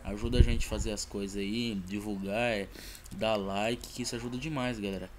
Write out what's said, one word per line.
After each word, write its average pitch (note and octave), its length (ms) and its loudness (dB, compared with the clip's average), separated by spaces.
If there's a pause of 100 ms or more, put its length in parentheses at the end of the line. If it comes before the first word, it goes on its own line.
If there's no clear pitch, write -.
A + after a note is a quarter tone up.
Ajuda A2 340 0
a A#2+ 40 12
gente A2 240 8
a - 20 -8
fazer A2 240 -2
as G#2 140 -4
coisas G2+ 320 -4
aí, A2 360 0 (120)
divulgar, G2 500 -4
é, A2+ 320 0 (440)
dar G#2+ 240 2
like, G#2 580 0
que B2+ 80 -6
isso A#2+ 120 -4
ajuda A#2+ 220 -4
demais, B2+ 420 -2
galera. G2 400 -4